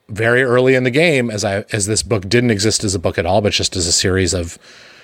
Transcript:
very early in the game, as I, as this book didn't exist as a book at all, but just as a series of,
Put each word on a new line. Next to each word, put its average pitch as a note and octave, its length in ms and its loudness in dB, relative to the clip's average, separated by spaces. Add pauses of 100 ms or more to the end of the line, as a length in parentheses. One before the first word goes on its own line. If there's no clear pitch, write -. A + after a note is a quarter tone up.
very A2+ 360 0
early B2+ 320 4
in B2+ 100 2
the B2+ 60 0
game, C3+ 380 2
as G#2+ 140 -6
I, G2+ 300 -2
as G2+ 140 -2
this G#2 140 0
book G2+ 280 -2
didn't A#2+ 220 2
exist G#2 340 0
as G2 100 -2
a F#2 40 -2
book F2 180 -4
at F#2+ 80 0
all, F#2+ 160 2
but G2+ 100 2
just - 240 -2
as F2+ 100 -2
a F2 60 -2
series F#2 420 0
of, E2+ 240 -6 (460)